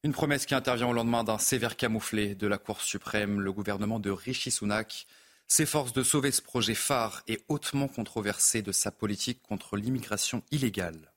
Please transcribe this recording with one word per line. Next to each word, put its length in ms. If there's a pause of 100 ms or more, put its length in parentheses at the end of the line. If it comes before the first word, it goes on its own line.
Une 80
promesse 340
qui 80
intervient 340
au 40
lendemain 320
d'un 140
sévère 380
camouflet 600
de 100
la 120
Cour 220
suprême. 600
Le 120
gouvernement 460
de 120
Rishi 420
Sunak 560 (400)
s'efforce 440
de 120
sauver 260
ce 100
projet 340
phare 520
et 220
hautement 400
controversé 760
de 80
sa 220
politique 500
contre 340
l'immigration 760
illégale. 640